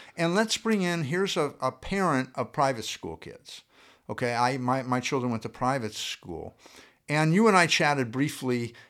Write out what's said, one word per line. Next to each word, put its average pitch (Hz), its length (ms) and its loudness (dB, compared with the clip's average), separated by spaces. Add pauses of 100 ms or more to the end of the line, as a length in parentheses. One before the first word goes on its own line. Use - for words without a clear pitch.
(180)
And 170 160 0
let's 220 240 2
bring 220 240 0
in, 175 220 0
here's 180 340 -2
a, 147 240 0
a 131 100 0
parent 160 640 0
of 123 180 -4
private 135 320 0
school - 320 -10
kids. - 440 -18 (480)
Okay, 123 240 -2
I, 123 240 2
my, 127 240 0
my 127 200 0
children 127 280 -2
went 113 140 -4
to 110 60 -6
private 123 440 -2
school. - 640 -10 (500)
And 156 260 2
you 214 140 6
and 196 100 6
I 175 80 6
chatted 139 460 2
briefly 123 640 -2 (140)